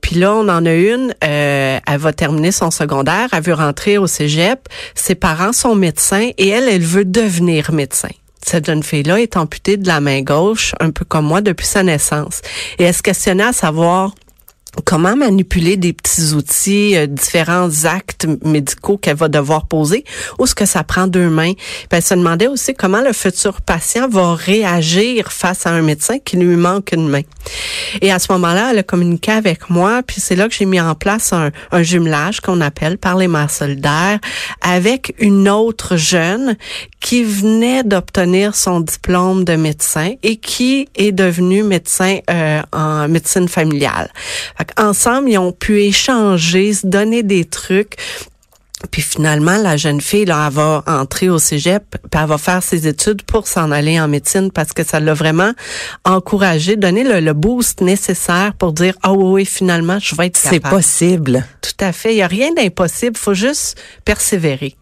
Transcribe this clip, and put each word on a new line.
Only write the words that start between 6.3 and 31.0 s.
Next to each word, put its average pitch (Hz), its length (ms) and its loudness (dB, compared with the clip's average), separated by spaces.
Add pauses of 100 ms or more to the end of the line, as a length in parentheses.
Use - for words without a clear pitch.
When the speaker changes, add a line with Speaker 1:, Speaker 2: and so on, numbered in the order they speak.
Speaker 1:
et 196 100 4
elle, 233 200 2
elle 196 120 2
veut 170 240 2
devenir 175 680 0
médecin. - 360 -2 (380)
Cette 165 200 0
jeune 156 180 0
fille-là 160 360 0
est 233 160 0
amputée 185 400 -2
de 196 120 -2
la 160 120 2
main 139 220 0
gauche, 175 580 0
un 160 120 0
peu 165 120 -4
comme 156 220 0
moi, 165 160 2
depuis 185 240 -2
sa 202 160 0
naissance. 151 580 -2 (380)
Et 180 60 4
elle 175 100 4
se - 80 -4
questionnait 190 460 0
à 247 40 0
savoir 175 600 0 (720)
comment 180 320 2
manipuler 196 600 2
des 180 160 0
petits 156 420 -2
outils, 202 600 0
euh, 151 120 2
différents 170 640 0 (160)
actes 165 440 -4 (160)
médicaux 156 520 0
qu'elle 156 200 -2
va 160 120 0
devoir 151 380 0
poser, 165 380 0 (340)
ou 254 80 2
ce - 80 -2
que 208 120 0
ça 170 180 0
prend 185 240 0
deux 180 220 2
mains. 165 240 0
Puis - 360 -14
elle 170 120 2
se - 120 2
demandait 175 320 2
aussi 269 280 -2
comment 196 260 0
le 262 120 2
futur - 480 -2
patient 233 480 -2
va 185 280 2
réagir 185 960 0
face - 340 -4
à 175 40 0
un 170 120 2
médecin 156 420 0
qui - 120 -4
lui 175 180 4
manque 180 380 0
une 160 160 0
main. 139 140 0 (800)
Et 190 100 4
à 185 80 2
ce - 120 -2
moment-là, 180 380 2
elle 233 80 2
a 190 60 0
communiqué 175 480 0
avec 208 360 0
moi, 185 380 2
puis - 140 -8
c'est 190 160 0
là 196 120 2
que 233 60 -6
j'ai 202 120 0
mis 190 140 2
en 165 140 0
place 202 380 -2